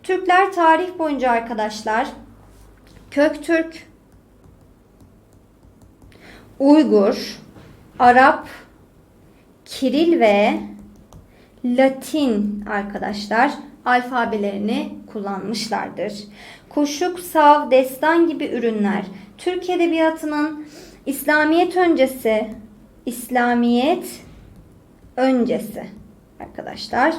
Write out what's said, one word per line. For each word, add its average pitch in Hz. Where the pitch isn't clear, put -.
Türkler 381
tarih 339
boyunca 277
arkadaşlar 226
Köktürk, 320
Uygur, 254
Arap, 262
Kiril 294
ve 214
Latin 254
arkadaşlar 208
alfabelerini 226
kullanmışlardır. 202
Koşuk, 302
sav, 294
destan 311
gibi 277
ürünler 220
Türk 359
Edebiyatı'nın 320
İslamiyet 302
öncesi, 262
İslamiyet 240
öncesi 254
arkadaşlar -